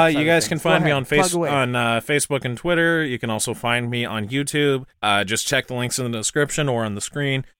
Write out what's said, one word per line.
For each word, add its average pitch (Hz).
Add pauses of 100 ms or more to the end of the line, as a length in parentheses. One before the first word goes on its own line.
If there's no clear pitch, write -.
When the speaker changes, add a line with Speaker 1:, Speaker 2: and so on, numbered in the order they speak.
Speaker 1:
side 165
Speaker 2:
you 143
Speaker 1:
of 151
Speaker 2:
guys 165
Speaker 1:
things. -
Speaker 2:
can 165
Speaker 1:
Go -
Speaker 2:
find 160
me 151
Speaker 1:
ahead, 139
Speaker 2:
on 131
Speaker 1:
plug 151
Speaker 2:
Face-, 175
Speaker 1:
away. 165
Speaker 2:
on, 131
uh, 117
Facebook 139
and 120
Twitter. 165
You 123
can 120
also 110
find 120
me 120
on 107
YouTube. 139 (180)
Uh, 101
just 110
check 131
the 131
links 123
in 123
the 117
description 143
or 117
on 104
the 101
screen. 139 (160)